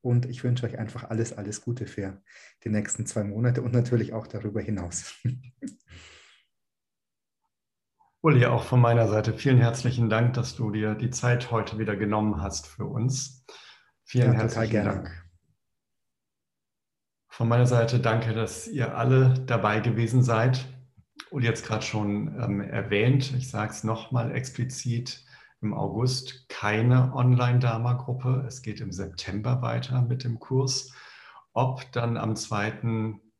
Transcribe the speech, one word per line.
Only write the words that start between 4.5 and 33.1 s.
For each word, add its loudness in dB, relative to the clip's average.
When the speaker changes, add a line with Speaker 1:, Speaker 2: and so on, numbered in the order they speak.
Speaker 1:
hinaus. -6
<laughs> -20
Speaker 2:
Uli, 8
auch 2
von 4
meiner 6
Seite 2
vielen 4
herzlichen 2
Dank, 4
dass -4
du -2
dir -2
die -4
Zeit 0
heute -2
wieder -2
genommen 0
hast -6
für -10
uns. -4
Vielen 2
Speaker 1:
Ja, 6
total 4
Speaker 2:
herzlichen 0
Speaker 1:
gerne. 0
Speaker 2:
Dank. -8
Von -2
meiner 6
Seite 4
danke, 0
dass -6
ihr -4
alle 6
dabei 0
gewesen 2
seid. 2
Uli -2
hat's 0
gerade -4
schon, -4
ähm, -2
erwähnt, 2
ich -6
sag's -6
noch -4
mal 0
explizit, -6
im -4
August -4
keine 2
Online-Dharma-Gruppe. 2
Es -14
geht -8
im -8
September -4
weiter -2
mit 0
dem -4
Kurs. -2
Ob -2
dann -2
am -2
zweiten -4